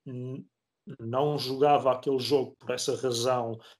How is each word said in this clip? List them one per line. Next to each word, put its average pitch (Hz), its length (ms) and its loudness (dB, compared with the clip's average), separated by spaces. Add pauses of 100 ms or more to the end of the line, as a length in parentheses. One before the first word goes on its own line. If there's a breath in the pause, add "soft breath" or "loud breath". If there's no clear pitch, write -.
n-, 127 400 -10 (540)
não 135 400 0
jogava 131 540 4
aquele 135 260 0
jogo 127 400 0
por - 120 -10
essa 123 300 -2
razão 120 580 -2 (220 loud breath)